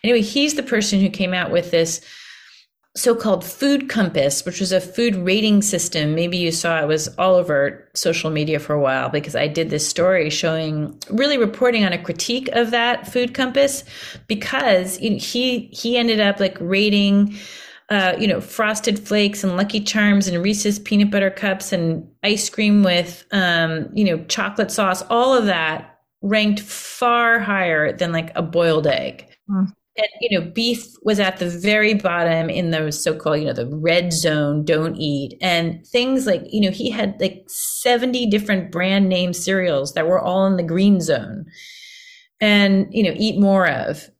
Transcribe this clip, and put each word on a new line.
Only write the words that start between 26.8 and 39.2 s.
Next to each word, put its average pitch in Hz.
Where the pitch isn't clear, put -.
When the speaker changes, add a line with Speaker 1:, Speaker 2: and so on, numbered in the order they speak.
Speaker 1:
higher 185
than, 170
like, 165
a -
boiled 160
egg. 113
Speaker 2:
Mm. 190
Speaker 1:
And, 214
you 220
know, 165
beef 226
was 214
at 190
the 175
very 214
bottom 170
in 175
the 156
so-called, 156
you 151
know, 131
the 123
red 165
zone, 151
don't 160
eat. 143
And 170
things 254
like, 180
you 214
know, 196
he 196
had, 208
like, 190
seventy 247
different 202
brand 190
name 180